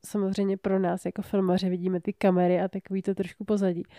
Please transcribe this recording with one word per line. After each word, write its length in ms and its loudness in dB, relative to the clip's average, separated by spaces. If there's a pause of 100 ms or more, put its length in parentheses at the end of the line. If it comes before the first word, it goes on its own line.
samozřejmě 520 0
pro 220 0
nás 260 0
jako 180 -6
filmaře 480 2
vidíme 300 -2
ty 120 -4
kamery 480 4
a 80 -2
takový 340 -6
to 120 -2
trošku 300 -6
pozadí. 380 0 (160)